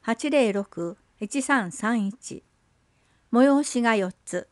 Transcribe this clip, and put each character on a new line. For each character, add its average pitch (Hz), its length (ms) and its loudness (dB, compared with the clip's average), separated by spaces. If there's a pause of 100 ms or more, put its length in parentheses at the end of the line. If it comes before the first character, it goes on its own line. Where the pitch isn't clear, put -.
八 - 280 -4
零 254 240 2
六 180 440 -6 (220)
一 240 220 -4
三 240 300 0
三 220 360 -2
一。 - 360 -12 (880)
催 277 320 6
し 247 180 -4
が 226 140 2
四 190 160 0 (140)
つ。 - 260 -8